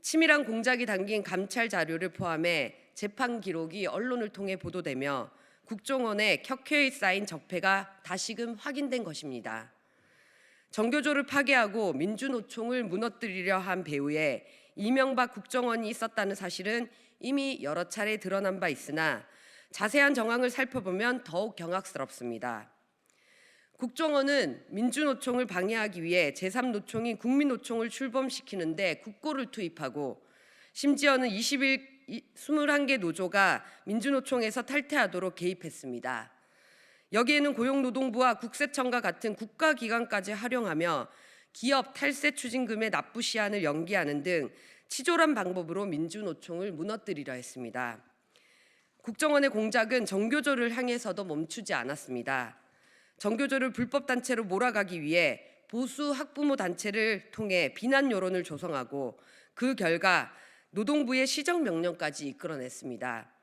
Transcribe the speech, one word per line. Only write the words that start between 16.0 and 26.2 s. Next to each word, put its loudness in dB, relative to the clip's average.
사실은 -4
이미 -2
여러 -2
차례 -2
드러난 -2
바 0
있으나 0
자세한 4
정황을 2
살펴보면 -2
더욱 -2
경악스럽습니다. -6
국정원은 2
민주노총을 0
방해하기 -2
위해 4